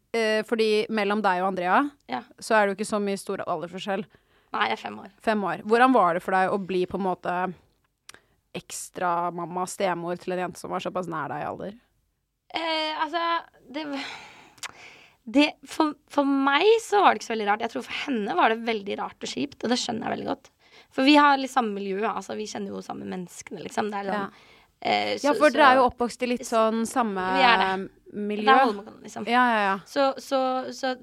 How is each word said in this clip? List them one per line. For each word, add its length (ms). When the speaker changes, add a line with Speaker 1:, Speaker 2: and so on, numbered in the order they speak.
Speaker 1:
eh, 300
fordi 440
mellom 320
deg 220
og 60
Andrea, 420
Speaker 2:
Ja. 140
Speaker 1:
så 160
er 140
det 100
jo 60
ikke 100
så 80
mye 160
stor 200
aldersforskjell. 680
Speaker 2:
Nei, 160
jeg 100
er 80
fem 140
år. 100
Speaker 1:
Fem 220
år. 220
Hvordan 280
var 220
det 80
for 80
deg 200
å 140
bli 220
på 80
en 160
måte 240
ekstra 800
mamma, 320
stemor 520
til 160
en 120
jente 160
som 100
var 100
såpass 280
nær 220
deg 100
i 60
alder? 260
Speaker 2:
Eh, 500
altså, 180
det 200
v-, 140
det, 180
for, 240
for 160
meg 400
så 240
var 100
det 60
ikke 80
så 80
veldig 140
rart. 160
Jeg 80
tror 100
for 220
henne 320
var 160
det 100
veldig 380
rart 240
og 40
kjipt, 340
og 100
det 60
skjønner 280
jeg 80
veldig 140
godt. 180
For 80
vi 160
har 200
litt 120
samme 240
miljø, 320
altså, 300
vi 100
kjenner 240
jo 120
samme 240
menneskene, 580
liksom. 260
Det 80
er 80
sånn, 160
Speaker 1:
Ja. 300
Speaker 2:
eh, 380
Speaker 1:
Ja, 160
Speaker 2:
så, 20
Speaker 1:
for 160
dere 160
er 80
jo 80
Speaker 2:
så 80
Speaker 1:
oppvokst 320
i 80
litt 160
sånn 400
samme 380
Speaker 2:
Vi 80
er 140
det. 320
Speaker 1:
miljø. 320
Speaker 2:
Det 100
er 80
Holmenkollen, 400
liksom. 240
Speaker 1:
Ja, 240
ja, 160
ja. 160
Speaker 2:
Så, 320
så, 240
så, 300